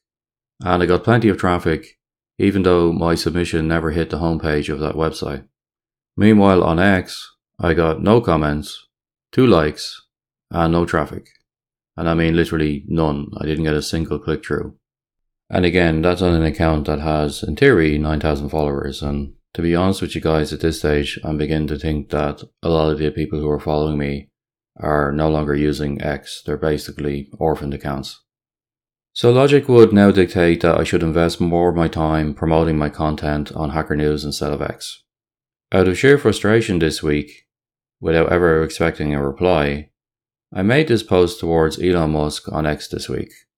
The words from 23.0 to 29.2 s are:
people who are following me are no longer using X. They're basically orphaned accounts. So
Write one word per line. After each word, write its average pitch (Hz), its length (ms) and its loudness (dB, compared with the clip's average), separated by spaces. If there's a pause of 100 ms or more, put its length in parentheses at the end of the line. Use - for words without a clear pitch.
people 76 280 -6
who 76 100 -2
are 73 120 -2
following 76 360 -2
me 71 280 -6 (560)
are 73 300 0
no 78 180 0
longer 76 240 0
using 73 480 -2
X. 73 440 -8
They're 73 100 -6
basically 71 840 -6
orphaned 73 360 -4
accounts. 71 500 -10 (880)
So - 180 2